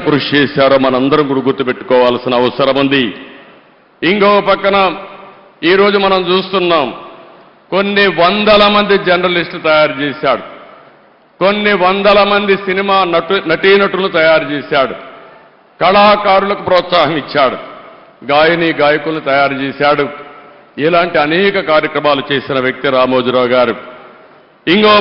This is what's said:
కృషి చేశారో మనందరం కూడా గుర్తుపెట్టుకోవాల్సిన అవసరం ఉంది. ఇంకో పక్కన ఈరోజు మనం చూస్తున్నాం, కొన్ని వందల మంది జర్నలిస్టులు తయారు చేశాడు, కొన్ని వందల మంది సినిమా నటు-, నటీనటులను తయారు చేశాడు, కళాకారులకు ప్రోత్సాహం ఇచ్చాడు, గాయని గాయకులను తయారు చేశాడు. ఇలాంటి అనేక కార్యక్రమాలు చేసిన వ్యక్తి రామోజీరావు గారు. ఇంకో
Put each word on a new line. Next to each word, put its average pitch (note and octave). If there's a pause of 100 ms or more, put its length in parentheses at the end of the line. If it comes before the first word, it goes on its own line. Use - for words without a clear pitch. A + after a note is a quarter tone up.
కృషి D3
చేశారో C#3
మనందరం C3+
కూడా C3
గుర్తుపెట్టుకోవాల్సిన B2+
అవసరం C3
ఉంది. C3+ (960)
ఇంకో G3+ (180)
పక్కన G3 (920)
ఈరోజు G3+
మనం F#3+
చూస్తున్నాం, F3+ (840)
కొన్ని G3+ (160)
వందల G#3 (120)
మంది G3+ (120)
జర్నలిస్టులు F3
తయారు D3+
చేశాడు, C3 (960)
కొన్ని G#3 (100)
వందల G3 (120)
మంది G3+ (100)
సినిమా G3 (160)
నటు-, F3
నటీనటులను F#3+
తయారు D#3+
చేశాడు, C3+ (840)
కళాకారులకు G3
ప్రోత్సాహం F3
ఇచ్చాడు, B2+ (760)
గాయని E3 (120)
గాయకులను D3+
తయారు C#3
చేశాడు. C#3+ (800)
ఇలాంటి E3+
అనేక E3+ (160)
కార్యక్రమాలు D3
చేసిన C#3
వ్యక్తి C3 (100)
రామోజీరావు B2+
గారు. A#2+ (920)
ఇంకో G#3